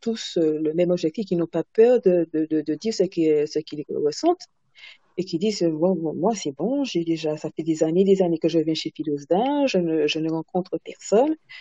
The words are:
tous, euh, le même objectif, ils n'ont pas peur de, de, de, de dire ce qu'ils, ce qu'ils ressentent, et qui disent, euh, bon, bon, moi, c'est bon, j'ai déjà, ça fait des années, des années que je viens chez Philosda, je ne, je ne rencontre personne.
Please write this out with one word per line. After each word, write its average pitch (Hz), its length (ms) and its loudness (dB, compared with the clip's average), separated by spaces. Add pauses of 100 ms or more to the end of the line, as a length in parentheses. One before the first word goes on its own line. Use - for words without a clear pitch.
tous, - 360 -6
euh, 156 240 2
le 156 140 -2
même 175 160 2
objectif, 180 400 -2
ils 175 80 0
n'ont 165 80 -2
pas 165 180 -4 (100)
peur 233 300 6
de, 175 300 4
de, 156 160 -2
de, 156 100 0
de 151 140 -4
dire 220 180 -4
ce 202 120 0
qu'ils, 156 440 2
ce - 100 -4
qu'ils 151 260 -8 (100)
ressentent, 311 500 -2 (720)
et 180 80 -2
qui 175 140 -6
disent, 196 240 -2
euh, 165 80 2
bon, 165 240 0
bon, 160 200 -4
moi, 196 200 0
c'est - 180 -6
bon, 262 320 -2
j'ai 175 200 -4
déjà, 156 340 -2
ça 156 180 -8
fait 160 60 -6
des 160 200 0
années, 170 220 4
des 190 160 6
années 170 180 0
que 170 100 0
je 165 100 0
viens 156 160 0
chez 156 200 -6
Philosda, 185 720 0
je 226 120 0
ne, 160 280 0
je 156 120 -2
ne 160 120 -2
rencontre 165 540 -4
personne. 277 500 0 (260)